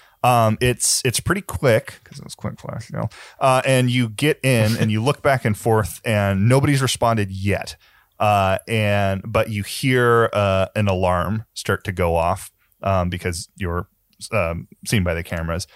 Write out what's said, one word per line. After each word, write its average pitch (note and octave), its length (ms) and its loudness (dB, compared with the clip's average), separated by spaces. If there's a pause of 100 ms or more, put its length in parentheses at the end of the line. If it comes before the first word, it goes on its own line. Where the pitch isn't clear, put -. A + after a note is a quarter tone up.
(240)
Um, A#2 360 4
it's, - 440 0
it's B2 140 0
pretty F#3+ 220 -2
quick - 640 0
'cause - 160 -20
it's - 160 -16
quick - 240 -10
flash - 280 -12
gel. A2 220 -6 (300)
Uh, C3 240 4
and B2+ 260 2
you B2 180 0
get C#3+ 360 -2
in A2+ 320 2
and A2 160 0
you G#2+ 100 0
look C#3 200 0
back C3+ 220 2
and A2 140 0
forth, A2 460 0
and G2+ 440 2
nobody's C#3 320 4
responded A2+ 520 0
yet. F#2+ 420 -2 (460)
Uh, G2 380 2 (100)
and, G2+ 580 0
but A2+ 240 -2
you G#2 140 -4
hear, A#2+ 680 2
uh, F#2+ 340 2 (100)
an G#2+ 100 0
alarm F#2 580 0 (100)
start - 300 -4
to G2+ 60 -8
go E2+ 240 0
off, E2+ 380 -2 (320)
um, F#2 260 0
because F2 460 -6
you're, F2+ 320 -6 (420)
um, E2+ 380 -4 (180)
seen G#2+ 160 0
by F2 120 0
the E2+ 100 -6
cameras. E2 520 -6